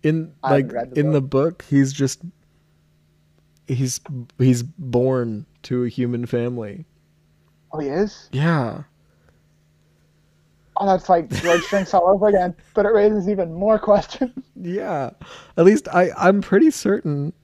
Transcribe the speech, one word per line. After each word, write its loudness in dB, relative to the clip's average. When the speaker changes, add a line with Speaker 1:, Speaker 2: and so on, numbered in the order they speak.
Speaker 1:
In, -2
Speaker 2:
I 2
haven't 2
Speaker 1:
like, -12
Speaker 2:
read -8
the 2
Speaker 1:
in 2
the 2
Speaker 2:
book. -2
Speaker 1:
book, -20
he's 2
just, -4
he's, -2
he's 4
born -2
to -4
a -4
human -4
family. -6
Speaker 2:
Oh, -10
he -6
is? -4
Speaker 1:
Yeah. -2
Speaker 2:
Oh, -2
that's 0
like 2
George 0
Shrinks -2
all 4
over 4
again, 2
but 2
it 0
raises 2
even -4
more 0
questions. 0
Speaker 1:
Yeah. -6
At 6
least 4
I, 2
I'm 2
pretty 4
certain. -4